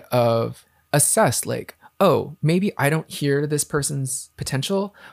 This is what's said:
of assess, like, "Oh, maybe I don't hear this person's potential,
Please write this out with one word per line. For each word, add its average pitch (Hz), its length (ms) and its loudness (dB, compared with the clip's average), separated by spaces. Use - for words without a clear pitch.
of 117 520 0
assess, 151 500 2
like, - 320 -8
"Oh, 143 440 2
maybe 180 340 2
I 139 140 2
don't 160 180 -2
hear 143 380 -2
this 147 160 -2
person's 139 720 -4
potential, 196 560 -4